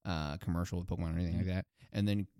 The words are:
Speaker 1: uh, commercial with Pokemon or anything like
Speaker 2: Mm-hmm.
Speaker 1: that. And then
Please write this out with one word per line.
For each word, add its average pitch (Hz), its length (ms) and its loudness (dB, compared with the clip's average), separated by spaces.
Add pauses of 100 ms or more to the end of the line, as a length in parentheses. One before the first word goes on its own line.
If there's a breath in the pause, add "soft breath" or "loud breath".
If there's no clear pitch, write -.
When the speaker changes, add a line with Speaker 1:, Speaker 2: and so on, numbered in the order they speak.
Speaker 1:
uh, 78 320 -2
commercial 87 420 0
with 90 80 -4
Pokemon 82 280 -2
or 85 40 0
anything 87 180 0
like 92 100 2
Speaker 2:
Mm-hmm. 92 80 0
Speaker 1:
that. 95 100 -2 (280 loud breath)
And 101 140 2
then 101 200 2 (120)